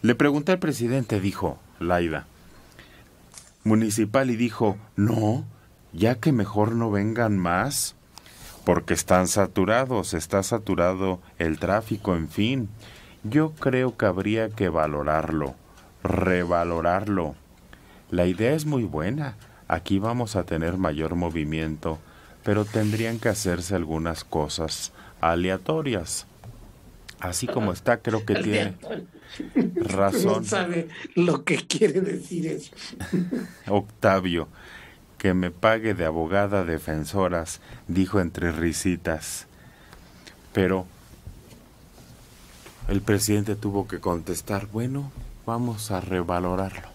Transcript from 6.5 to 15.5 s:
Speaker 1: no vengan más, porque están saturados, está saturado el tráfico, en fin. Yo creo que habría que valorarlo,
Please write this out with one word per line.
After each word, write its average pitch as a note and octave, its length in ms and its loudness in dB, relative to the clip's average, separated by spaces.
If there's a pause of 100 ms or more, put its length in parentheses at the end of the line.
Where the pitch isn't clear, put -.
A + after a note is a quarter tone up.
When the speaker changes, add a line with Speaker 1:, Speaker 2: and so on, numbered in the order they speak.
Speaker 1:
no A#2 180 0
vengan G#2+ 460 2
más, F#2 580 0 (680)
porque F2 300 4
están F2+ 340 6
saturados, G2+ 840 2
está F#2+ 300 0
saturado F#2 760 0 (200)
el D#2+ 200 0
tráfico, G#2 560 0
en D#2+ 140 -2
fin. A2+ 400 0 (540)
Yo D3+ 360 2
creo B2+ 380 2
que A2+ 80 0
habría G#2 440 2
que G#2 200 0
valorarlo, D2+ 880 0 (480)